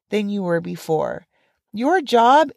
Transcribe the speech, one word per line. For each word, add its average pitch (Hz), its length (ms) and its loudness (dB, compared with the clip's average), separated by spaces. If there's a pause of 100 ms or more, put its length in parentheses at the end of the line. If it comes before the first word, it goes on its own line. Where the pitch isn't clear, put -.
than 208 180 -2
you 202 140 -6
were 175 180 -2
before. 165 680 -6 (440)
Your 294 300 -2
job 254 560 4